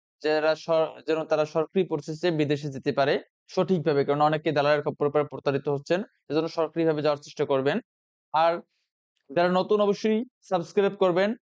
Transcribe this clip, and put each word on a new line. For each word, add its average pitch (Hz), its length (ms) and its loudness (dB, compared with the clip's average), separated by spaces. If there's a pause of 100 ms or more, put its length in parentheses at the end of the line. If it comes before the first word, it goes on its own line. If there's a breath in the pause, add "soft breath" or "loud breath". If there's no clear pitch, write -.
(220)
যারা 156 320 2
সর-, 156 520 -2
যেন 156 180 0
তারা 156 220 0
সরকারি 160 400 -2
প্রসেসে 156 440 -4
বিদেশে 147 380 -2
যেতে 135 240 -4
পারে 143 300 0 (260)
সঠিকভাবে, 156 560 0
কারণ 143 160 0
অনেকে 151 320 0
দালালের 147 300 2
খপ্পরে 147 280 -2
পড়ে 147 140 0
প্রতারিত 139 440 -4
হচ্ছেন, 147 340 -2 (280)
এজন্য 160 180 0
সরকারিভাবে 160 540 -2
যাওয়ার 147 160 0
চেষ্টা - 260 -6
করবেন। 139 360 0 (520)
আর 170 280 2 (680)
যারা 170 180 2
নতুন, 190 320 2
অবশ্যই 214 440 0 (180)
সাবস্ক্রাইব 190 520 -2
করবেন 190 480 2